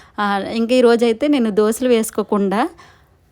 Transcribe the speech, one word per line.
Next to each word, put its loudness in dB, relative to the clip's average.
ఆ, -2
ఇంక -4
ఈరోజైతే 2
నేను 0
దోశలు 0
వేసుకోకుండా -2